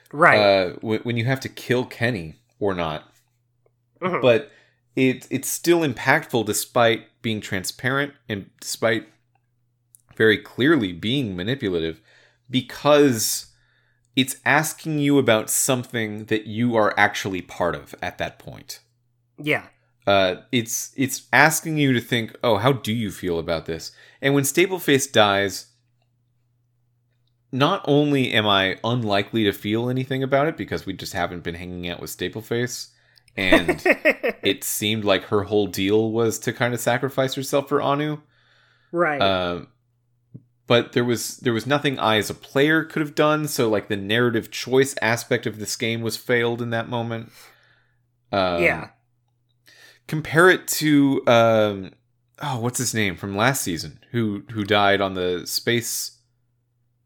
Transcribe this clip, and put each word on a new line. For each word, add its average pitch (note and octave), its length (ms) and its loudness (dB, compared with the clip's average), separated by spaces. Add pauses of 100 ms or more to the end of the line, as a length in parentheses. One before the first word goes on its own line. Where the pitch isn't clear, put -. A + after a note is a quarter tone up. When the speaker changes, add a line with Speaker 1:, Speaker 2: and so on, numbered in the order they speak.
(120)
Speaker 1:
Right. D3 260 6
Speaker 2:
Uh, G2 420 4
when, A2 200 -2
when A#2+ 160 -4
you A#2 100 0
have C3+ 140 -2
to - 80 -10
kill B2 360 -2
Kenny G#2+ 520 -4 (220)
or G2+ 160 -2
not. D#2+ 300 -4 (960)
Speaker 1:
Mm-hmm. F3 220 -4
Speaker 2:
But A#2 280 4 (460)
it, C3 340 0
it's C3+ 180 -6
still E3+ 320 2
impactful C3 680 0
despite A2+ 760 0
being A2 200 -4
transparent C3 720 -4 (140)
and G2+ 200 -8 (120)
despite - 480 -4 (1080)
very A2 220 6
clearly B2 540 0
being G#2+ 440 -4
manipulative, F2+ 640 -4 (500)
because C3 960 2 (720)
it's - 280 0
asking D#3 540 0
you C#3+ 200 2
about A2+ 300 2
something A2+ 760 -2
that G#2+ 220 -2
you A2+ 280 0
are G#2+ 240 2
actually G2+ 440 0
part E2+ 340 -4
of C#2 260 -16
at F2+ 160 -10
that E2+ 200 -8
point. - 420 -18 (600)
Speaker 1:
Yeah. D3 260 -2 (420)
Speaker 2:
Uh, F#2+ 280 2 (140)
it's, - 460 -4
it's - 360 -4
asking D#3 440 4
you C#3+ 160 2
to A#2 80 2
think, A2+ 420 -4
"Oh, A#2 140 4
how A#2+ 160 2
do A2 200 -4
you A2+ 200 -4
feel F2 260 -4
about E2 280 -4
this?" D#2+ 260 -10 (300)
And C#3 120 2
when C#3+ 80 4
Stapleface E3+ 720 0
dies, G2+ 540 2 (1900)
not D3 340 0
only C#3+ 460 2
am G#2+ 140 2
I F#2+ 360 2
unlikely A2 640 0
to G2 80 4
feel A2 360 -2
anything C3 340 -4
about C#3 260 2
it D#3 80 -6
because E2+ 280 -6
we F#2+ 100 -8
just D#2+ 180 -12
haven't F2 320 -4
been E2+ 100 -6
hanging F2+ 340 -10
out F2 120 -8
with - 160 -12
Stapleface, A#2 720 -6 (480)
and - 460 2
Speaker 1:
<laughs> - 40 -2 (560)
Speaker 2:
it - 220 -2
seemed G#2+ 400 -4
like G2 200 2
her G#2 200 0
whole G#2 220 0
deal G2+ 440 0
was A2+ 300 0
to B2 120 -4
kind B2 220 -2
of A2+ 60 -8
sacrifice C3 540 -2
herself C#3 340 -4
for C#3 120 0
Anu. D3 380 -2 (720)
Speaker 1:
Right. D#3+ 300 -2
Speaker 2:
Um, F2+ 480 0 (1000)
but A#2+ 260 2
there A#2+ 120 2
was, A#2 340 -4
there A#2+ 160 0
was A2 120 -4
nothing C#3+ 320 0
I A2 200 2
as G2 100 0
a E2+ 60 -8
player D3+ 500 0
could D#3 160 -6
have D3 140 -6
done, D3+ 340 2
so, A#2+ 220 0
like, G2+ 180 -2
the G#2+ 80 -2
narrative A2+ 540 0
choice C3+ 500 0
aspect A#2 460 -2
of G#2+ 120 -8
this G#2 180 -8
game A2+ 260 -4
was A2+ 160 -4
failed A#2+ 420 0
in A#2+ 100 -6
that A2+ 200 -4
moment. A#2 400 -6 (1040)
Um, F2+ 300 0
Speaker 1:
Yeah. D#2+ 260 -2 (1200)
Speaker 2:
compare D#3 440 4
it - 180 0
to, C#3+ 580 2
um, A2 640 4 (500)
oh, C3+ 180 -6
what's A#2+ 180 -4
his A#2+ 140 -4
name G2+ 240 -2
from G2 180 -8
last A#2+ 280 0
season? D#2+ 380 -8 (100)
Who, G#2+ 320 -2 (100)
who A2 120 -4
died G2+ 360 4
on F#2+ 140 0
the F2+ 320 -2
space, - 720 -4 (880)